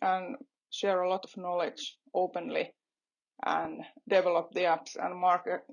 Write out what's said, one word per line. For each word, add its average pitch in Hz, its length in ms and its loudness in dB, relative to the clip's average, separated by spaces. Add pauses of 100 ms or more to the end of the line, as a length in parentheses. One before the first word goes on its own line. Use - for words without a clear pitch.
and 185 360 0 (320)
share 190 320 0
a 180 80 2
lot 185 160 0
of - 100 -16
knowledge 175 640 -4 (160)
openly 175 600 -2 (720)
and 160 380 0 (240)
develop 180 460 4
the 180 80 0
apps 165 340 0
and 180 240 -4
market, 180 420 2 (120)